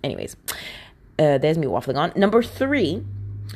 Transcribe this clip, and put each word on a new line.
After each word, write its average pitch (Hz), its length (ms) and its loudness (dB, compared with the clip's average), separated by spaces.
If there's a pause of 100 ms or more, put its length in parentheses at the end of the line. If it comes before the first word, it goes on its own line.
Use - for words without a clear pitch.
Anyways, - 320 -6 (840)
uh, 147 180 6
there's 151 180 2
me 147 120 0
waffling 123 280 -2
on. 156 200 0
Number 208 260 6
three, 240 600 -2 (520)